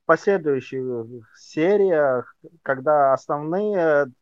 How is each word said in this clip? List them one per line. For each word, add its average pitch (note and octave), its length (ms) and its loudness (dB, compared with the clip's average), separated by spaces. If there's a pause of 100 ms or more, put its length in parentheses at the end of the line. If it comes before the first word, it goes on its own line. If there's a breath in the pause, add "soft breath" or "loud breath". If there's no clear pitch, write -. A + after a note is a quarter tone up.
в - 60 -20
последующих D3+ 760 0 (540)
сериях, D#3 960 0 (280)
когда C3+ 500 2
основные D#3 960 -2 (100)